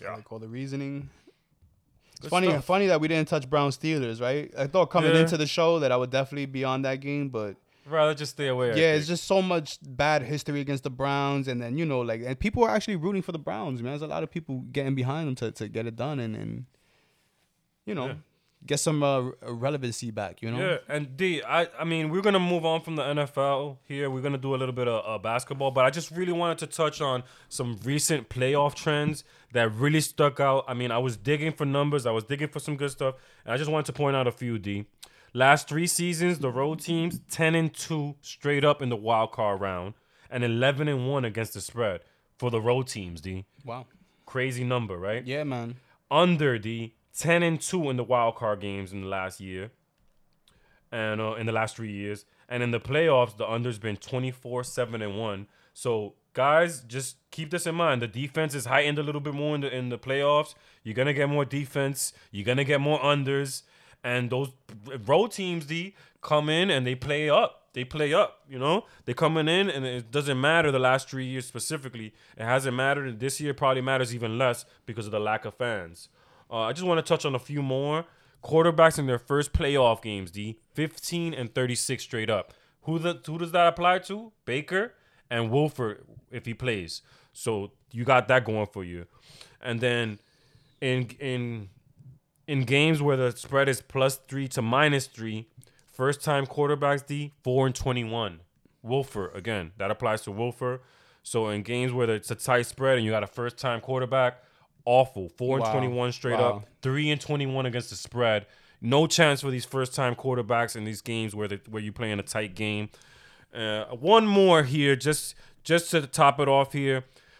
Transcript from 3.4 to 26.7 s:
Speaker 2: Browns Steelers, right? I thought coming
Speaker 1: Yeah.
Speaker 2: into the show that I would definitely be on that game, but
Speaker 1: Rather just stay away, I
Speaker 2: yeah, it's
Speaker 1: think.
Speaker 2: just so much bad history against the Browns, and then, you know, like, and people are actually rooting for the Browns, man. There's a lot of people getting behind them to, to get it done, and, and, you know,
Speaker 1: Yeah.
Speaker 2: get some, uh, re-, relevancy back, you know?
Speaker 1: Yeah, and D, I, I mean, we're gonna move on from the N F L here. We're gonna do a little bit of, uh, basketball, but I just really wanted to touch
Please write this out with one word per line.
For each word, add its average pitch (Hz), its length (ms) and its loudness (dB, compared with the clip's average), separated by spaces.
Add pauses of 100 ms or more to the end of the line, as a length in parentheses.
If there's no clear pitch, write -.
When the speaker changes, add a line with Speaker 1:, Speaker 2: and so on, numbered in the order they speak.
Speaker 2:
Browns 143 280 2
Steelers, 127 440 -2
right? 135 360 -2
I 139 100 -2
thought 175 180 4
coming 165 280 4
Speaker 1:
Yeah. 165 80 8
Speaker 2:
into 165 140 2
the 151 120 2
show 165 320 2
that 135 120 2
I 123 60 4
would 123 140 -2
definitely 139 340 -2
be 131 180 -6
on 131 200 -2
that 135 180 -2
game, 143 280 -4
but 107 280 -6 (300)
Speaker 1:
Rather 156 280 4
just 143 160 -8
stay 143 160 -4
away, 127 240 2
I - 40 2
Speaker 2:
yeah, 160 180 6
it's 151 120 2
Speaker 1:
think. - 20 -8 (120)
Speaker 2:
just - 80 -10
so 190 160 4
much 175 420 -2
bad 143 380 2
history 143 380 -4
against 139 220 -4
the 143 60 -4
Browns, 139 580 0
and 123 140 -2
then, 120 160 -4
you 165 80 -2
know, 131 140 0
like, 113 260 -2
and 127 140 -6
people 220 240 2
are 220 80 6
actually 214 240 0
rooting 180 260 -2
for 180 100 -6
the 165 60 -4
Browns, 139 460 -6
man. 127 80 -6
There's 147 100 -8
a 156 60 -8
lot 156 160 -4
of 156 80 -8
people 135 400 -6
getting 135 240 -2
behind 139 320 -2
them 131 80 -4
to, 110 160 -4
to 107 160 -8
get 110 180 -6
it 113 100 -8
done, 135 240 -4
and, 110 160 -6
and, 110 300 -8 (1200)
you 208 80 -6
know, 131 140 -4
Speaker 1:
Yeah. 139 60 -6 (520)
Speaker 2:
get 143 140 0
some, 151 240 0
uh, 139 160 2
re-, 127 140 -4 (100)
relevancy 120 680 -4
back, 104 320 -8
you 113 80 -6
know? 117 80 -4 (140)
Speaker 1:
Yeah, - 60 -2 (120)
and 143 260 -6
D, 165 280 -2
I, 160 240 2 (120)
I 156 40 -4
mean, 160 260 -2
we're 185 140 -2
gonna 196 160 6
move 175 260 0
on 160 160 0
from 165 140 -8
the 147 80 -2
N 147 160 -2
F 143 180 -4
L 139 400 0 (100)
here. 143 220 -4
We're 131 120 -4
gonna 139 180 -2
do 135 160 -2
a - 20 0
little 127 160 -2
bit 123 140 -2
of, 113 180 0
uh, 107 160 -4
basketball, 127 480 -2
but 127 160 6
I 139 60 6
just 160 180 -6
really 175 240 -4
wanted 170 260 0
to 156 80 -8
touch 151 340 -2